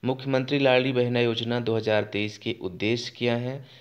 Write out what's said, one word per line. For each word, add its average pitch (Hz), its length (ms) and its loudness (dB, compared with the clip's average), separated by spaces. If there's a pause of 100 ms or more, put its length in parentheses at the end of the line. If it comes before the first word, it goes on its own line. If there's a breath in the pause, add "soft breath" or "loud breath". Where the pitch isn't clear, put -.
मुख्यमंत्री 131 540 0
लाडली 131 320 4
बहना 123 280 2
योजना 117 400 0
दो 113 180 0
हज़ार 107 260 2
तेईस 104 340 -4
के - 240 -6
उद्देश्य 104 560 -4
क्या 120 200 0
हैं? 131 280 -8 (160 loud breath)